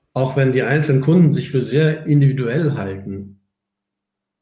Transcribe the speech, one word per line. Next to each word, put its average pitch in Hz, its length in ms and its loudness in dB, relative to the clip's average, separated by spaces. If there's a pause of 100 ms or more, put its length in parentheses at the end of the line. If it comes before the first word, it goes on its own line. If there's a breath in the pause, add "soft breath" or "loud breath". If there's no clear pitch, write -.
(140)
auch 131 220 -2
wenn 135 160 2
die 123 100 0
einzelnen 135 400 0
Kunden 165 300 4
sich - 180 -4
für 127 120 0
sehr 156 440 -2
individuell 135 680 0
halten, 98 680 -10 (1000)